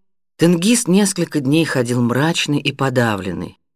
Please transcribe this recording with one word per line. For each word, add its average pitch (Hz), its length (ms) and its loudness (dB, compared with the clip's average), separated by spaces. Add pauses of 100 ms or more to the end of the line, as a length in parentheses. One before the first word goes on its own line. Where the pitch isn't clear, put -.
(380)
Тенгиз 180 500 2
несколько 180 520 0
дней 147 260 2
ходил 123 360 -2
мрачный 139 580 0
и 151 120 -4
подавленный. 107 880 -2 (160)